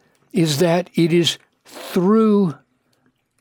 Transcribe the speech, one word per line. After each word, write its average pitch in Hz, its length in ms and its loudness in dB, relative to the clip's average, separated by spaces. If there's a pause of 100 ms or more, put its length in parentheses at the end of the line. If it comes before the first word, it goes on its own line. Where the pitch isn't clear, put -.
(320)
is 160 260 -2
that 175 360 0
it 165 180 0
is 175 260 0 (260)
through 202 920 0 (840)